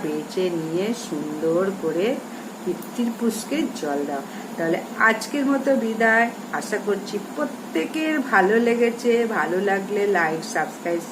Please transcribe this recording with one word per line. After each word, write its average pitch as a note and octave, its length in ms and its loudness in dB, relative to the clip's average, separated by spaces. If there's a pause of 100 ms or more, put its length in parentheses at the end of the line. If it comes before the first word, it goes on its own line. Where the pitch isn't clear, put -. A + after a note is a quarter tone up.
বেছে D#3 500 -2
নিয়ে E3+ 400 -2 (160)
সুন্দর D#3+ 600 0 (100)
করে E3+ 340 0 (500)
পিতৃপুরুষকে A#3 960 -2 (200)
জল C#3+ 260 -2
দাও। C#3 140 -4 (360)
তাহলে E3 220 0 (200)
আজকের A3+ 460 2
মতো C#4 300 4
বিদায়। A3+ 540 4 (240)
আশা G#3 320 -4
করছি G3+ 340 -2 (160)
প্রত্যেকের D#4 840 -2
ভালো G3 400 6
লেগেছে। A#3 680 4
ভালো F3+ 360 0
লাগলে G3 460 2
লাইক, D#3+ 380 2
সাবস্ক্রাইব, - 540 -2 (120)